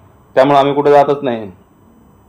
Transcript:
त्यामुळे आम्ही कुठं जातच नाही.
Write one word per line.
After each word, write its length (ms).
त्यामुळे 220
आम्ही 160
कुठं 160
जातच 320
नाही. 280